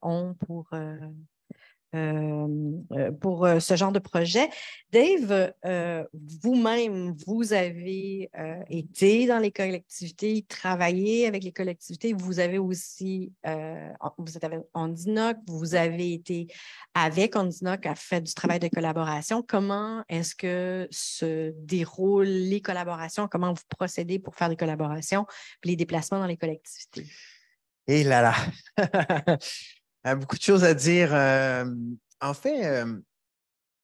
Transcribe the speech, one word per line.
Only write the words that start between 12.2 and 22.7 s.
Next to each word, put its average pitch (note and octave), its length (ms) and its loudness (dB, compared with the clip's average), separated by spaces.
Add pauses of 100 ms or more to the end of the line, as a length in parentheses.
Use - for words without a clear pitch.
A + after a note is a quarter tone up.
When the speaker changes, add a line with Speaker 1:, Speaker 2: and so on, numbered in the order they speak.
Speaker 1:
avez F3 160 2
aussi, F#3 800 -4 (120)
euh, D#3 440 -8 (100)
en, - 160 -6
vous D#3+ 220 -12
êtes E3 60 -6
avec D#3+ 160 -6 (120)
Andinoc, F#3+ 640 -2 (100)
vous E3 280 -6
avez E3+ 400 2
été E3+ 320 -6 (480)
avec E3+ 420 2
Andinoc F#3 480 -2
à D3+ 100 -4
faire F3 280 -4
du D#3+ 100 -10
travail - 260 0
de E3+ 100 -2
collaboration. E3 800 -2
Comment G#3 640 -2
est-ce E3+ 260 -4
que F3+ 560 -4
se D#3+ 680 -4
déroulent F#3 640 2
les F#3+ 380 0
collaborations ? F3 640 -4